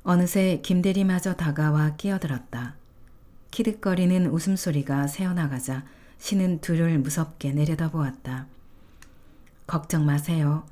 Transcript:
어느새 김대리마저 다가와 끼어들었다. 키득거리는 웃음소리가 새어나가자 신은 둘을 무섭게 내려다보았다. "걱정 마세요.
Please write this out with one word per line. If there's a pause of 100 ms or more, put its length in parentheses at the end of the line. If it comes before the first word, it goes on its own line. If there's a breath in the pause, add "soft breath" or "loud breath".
어느새
김대리마저
다가와
끼어들었다. (760)
키득거리는
웃음소리가
새어나가자 (320 loud breath)
신은
둘을
무섭게
내려다보았다. (1200 soft breath)
"걱정
마세요.